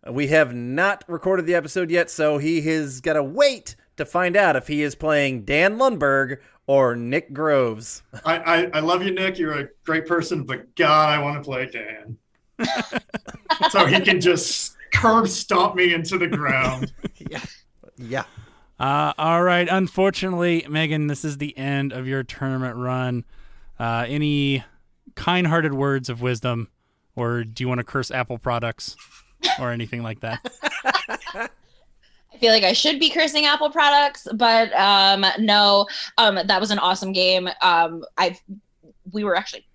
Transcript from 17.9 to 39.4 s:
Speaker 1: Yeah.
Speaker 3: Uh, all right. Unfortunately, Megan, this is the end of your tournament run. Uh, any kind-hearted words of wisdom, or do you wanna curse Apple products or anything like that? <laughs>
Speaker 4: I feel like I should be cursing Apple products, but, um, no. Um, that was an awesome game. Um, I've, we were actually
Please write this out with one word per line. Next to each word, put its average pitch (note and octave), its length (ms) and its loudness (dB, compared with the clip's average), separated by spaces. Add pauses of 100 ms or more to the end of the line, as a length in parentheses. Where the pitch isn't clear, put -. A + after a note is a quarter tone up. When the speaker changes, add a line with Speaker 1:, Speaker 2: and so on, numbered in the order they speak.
Speaker 1:
Yeah. B2 260 -8 (560)
Speaker 3:
Uh, D3 380 0
all E3 260 2
right. F3 260 2
Unfortunately, F#3 1000 0
Megan, D3+ 380 -2
this C#3+ 160 -6
is D3 140 -6
the D3 200 -10
end C#3 360 -4
of B2+ 120 -10
your C3 180 -4
tournament C3 520 -6
run. B2 480 -4 (560)
Uh, A#2 280 -2
any C#3+ 560 -2 (520)
kind-hearted E3 580 0
words C#3 360 -2
of A#2 120 -8
wisdom, A#2+ 480 -4 (460)
or A#2+ 300 -4
do A2+ 180 -10
you B2+ 60 -2
wanna B2 160 -2
curse - 260 -6
Apple B2 260 -4
products A#2 600 -6 (600)
or B2 120 -4
anything A#2 320 -8
like A2 160 -10
that? A2+ 260 -10 (380)
<laughs> - 500 -4
Speaker 4:
I - 1080 -18
feel A#3 120 4
like A3 120 6
I F#3 100 4
should C#4+ 260 0
be D#4 100 2
cursing D4+ 360 0
Apple D4+ 240 2
products, C#4+ 640 2
but, A3+ 400 4
um, G3 520 4 (140)
no. G#3 480 4 (300)
Um, G#3 280 4
that G3 140 2
was G#3 120 -2
an G3+ 80 0
awesome F#3+ 340 -2
game. F#3 340 2 (140)
Um, E3 420 2 (140)
I've, F3+ 240 -2 (720)
we G#3+ 100 -4
were F#3 140 0
actually - 380 -8